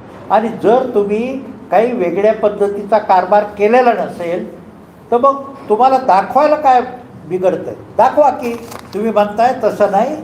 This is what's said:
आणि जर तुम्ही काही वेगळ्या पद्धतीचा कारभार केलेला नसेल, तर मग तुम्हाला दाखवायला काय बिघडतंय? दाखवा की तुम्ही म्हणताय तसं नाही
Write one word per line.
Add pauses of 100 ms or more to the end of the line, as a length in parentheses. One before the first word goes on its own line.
(320)
आणि (140)
जर
तुम्ही (260)
काही
वेगळ्या
पद्धतीचा
कारभार (140)
केलेला
नसेल, (640)
तर
मग (260)
तुम्हाला
दाखवायला
काय (440)
बिघडतंय? (220)
दाखवा
की (400)
तुम्ही
म्हणताय (120)
तसं
नाही